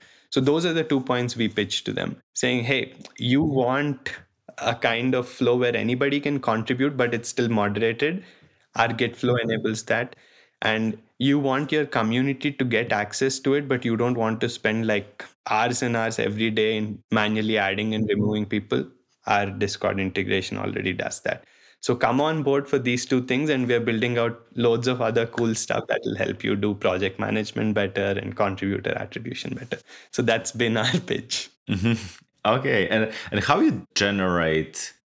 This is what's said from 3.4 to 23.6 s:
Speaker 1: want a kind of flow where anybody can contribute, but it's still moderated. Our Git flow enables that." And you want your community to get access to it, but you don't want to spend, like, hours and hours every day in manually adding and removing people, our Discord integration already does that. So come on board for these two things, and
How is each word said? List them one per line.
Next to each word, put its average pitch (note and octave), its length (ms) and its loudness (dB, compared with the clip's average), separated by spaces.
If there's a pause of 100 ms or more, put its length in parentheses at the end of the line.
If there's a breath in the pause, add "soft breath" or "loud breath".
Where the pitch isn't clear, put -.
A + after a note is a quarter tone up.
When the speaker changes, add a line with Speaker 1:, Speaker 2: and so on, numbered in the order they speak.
Speaker 1:
want C#3 680 0 (480)
a A#2 160 -2
kind A#2+ 400 0
of B2 120 0
flow B2 300 2
where B2 180 2
anybody B2+ 460 0
can C#3+ 180 0
contribute, B2+ 600 0
but A#2+ 160 2
it's A2+ 160 -4
still A#2+ 180 0
moderated. A2+ 720 0 (520 soft breath)
Our A#2 180 2
Git A#2 240 -2
flow B2 200 2
enables A2+ 480 -2
that." A#2 320 -2 (460 soft breath)
And A2 360 0 (200)
you C#3 200 4
want C#3 340 0
your D3+ 140 2
community C3 680 0
to C#3 120 -2
get A#2+ 280 0
access G#2+ 480 0
to C#3 140 2
it, C#3+ 140 -2
but B2+ 160 0
you A2+ 120 2
don't A#2+ 200 0
want A2 240 0
to A#2+ 80 0
spend, A2+ 380 0
like, G#2 380 -2 (240)
hours A#2+ 340 2
and A#2 140 0
hours A2+ 220 -2
every A2 320 0
day A2 260 0
in G#2+ 340 -4
manually A2 480 2
adding G2+ 360 0
and G#2+ 140 0
removing G#2 380 0
people, G#2+ 400 -2 (400)
our G2+ 200 2
Discord G2 540 -2
integration F#2+ 580 -2
already G2 360 -2
does - 280 -6
that. - 220 -4 (380 soft breath)
So B2+ 140 2
come B2 240 2
on D#3 220 2
board C#3 260 2
for C#3+ 100 2
these B2 280 -2
two B2+ 180 2
things, C3+ 260 0
and B2+ 160 0